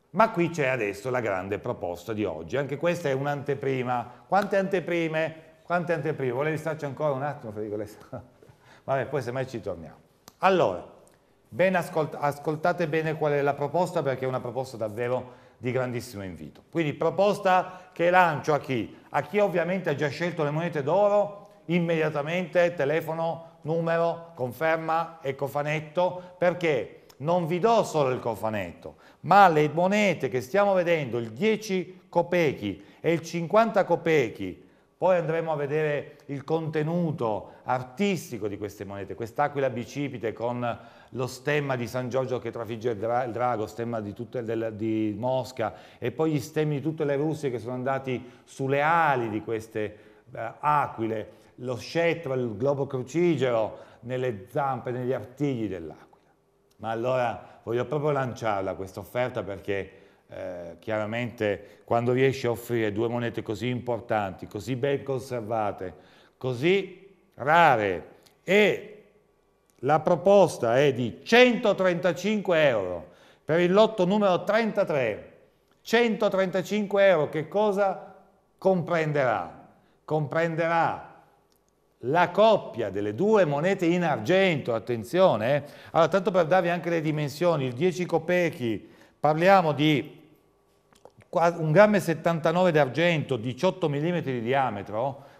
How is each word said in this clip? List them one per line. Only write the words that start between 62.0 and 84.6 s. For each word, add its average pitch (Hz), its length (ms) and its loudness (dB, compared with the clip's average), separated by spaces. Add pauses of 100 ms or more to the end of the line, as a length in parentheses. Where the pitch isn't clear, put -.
riesci 131 340 2
a 120 40 2
offrire 113 420 -2
due 113 160 0
monete 117 340 -4
così 107 260 -4
importanti, 107 800 -4
così 107 300 -6
ben 143 260 -2
conservate, 110 920 -6 (420)
così 135 760 -2 (200)
rare, 120 800 4 (300)
e 185 480 2 (920)
la 151 200 2
proposta 175 760 6
è 143 140 6
di 117 300 -4
centotrentacinque 190 1400 4
euro 92 460 -2 (320)
per 160 160 2
il 175 120 2
lotto 214 320 4
numero 190 400 2
trentatré, 175 880 0 (500)
centotrentacinque 196 1200 2
euro, 160 220 4
che 156 200 -4
cosa 196 640 0 (440)
comprenderà? 147 1040 0 (420)
Comprenderà 160 1080 -2 (920)
la 165 240 2
coppia 190 600 2
delle 104 240 -4
due 196 300 4
monete 165 420 0
in 175 160 2
argento, 151 720 2